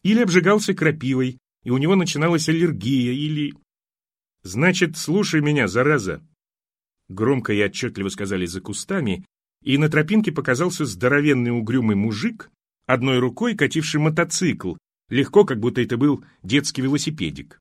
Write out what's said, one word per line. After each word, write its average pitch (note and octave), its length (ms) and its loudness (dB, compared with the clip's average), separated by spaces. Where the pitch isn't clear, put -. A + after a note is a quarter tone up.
Или A3 200 4
обжигался G3 520 2
крапивой, C3 640 0
и - 60 -10
у B2 80 2
него D#3 180 2
начиналась E3 540 0
аллергия, C3 640 0
или D3+ 400 -4
"Значит, D#3+ 540 0
слушай D#3+ 440 0
меня, D3 260 2
зараза!" G#2+ 540 0
Громко A2 440 0
и G2+ 60 0
отчетливо G2 500 -2
сказали F#2+ 360 -4
за F2 160 -8
кустами, G#2+ 640 -6
и C3 160 0
на D3+ 120 2
тропинке D#3+ 420 2
показался D#3 540 -2
здоровенный B2+ 680 2
угрюмый A#2 440 0
мужик, A2+ 540 -2
одной B2+ 340 0
рукой C3 360 -2
кативший D3+ 460 -2
мотоцикл, D#3 760 -2
легко, C#3 360 4
как B2 140 -4
будто A#2+ 220 0
это A#2+ 160 -2
был C#3 260 2
детский C3+ 380 -2
велосипедик. D3 800 -4